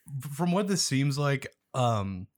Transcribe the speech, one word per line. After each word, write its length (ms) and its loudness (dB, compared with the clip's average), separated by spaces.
f-, 60 -8
from 200 0
what 160 2
this 160 0
seems 340 2
like, 300 0
um, 540 0